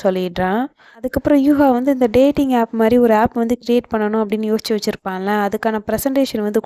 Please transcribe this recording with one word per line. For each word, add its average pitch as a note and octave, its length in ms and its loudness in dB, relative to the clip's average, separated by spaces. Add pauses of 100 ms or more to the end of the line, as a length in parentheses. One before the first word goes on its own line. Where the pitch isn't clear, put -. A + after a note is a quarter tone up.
சொல்லிடுறான். F#3 600 -2 (300)
அதுக்கப்புறம் C4+ 500 0
யூகா C#4+ 260 4
வந்து B3+ 200 0
இந்த B3+ 200 2
டேட்டிங் C4+ 420 2
ஆப் A#3 280 -2
மாதிரி A#3 200 4
ஒரு A#3 120 4
ஆப் A3 200 2
வந்து A#3 240 -2 (100)
கிரியேட் A#3+ 280 0
பண்ணணும் G#3+ 280 -2
அப்படின்னு G#3+ 300 -2
யோசிச்சு A3 200 -4
வச்சிருப்பான்ல, G3+ 760 -4
அதுக்கான A3 380 -4
ப்ரெசன்டேஷன் C4 540 -2
வந்து G#3 240 0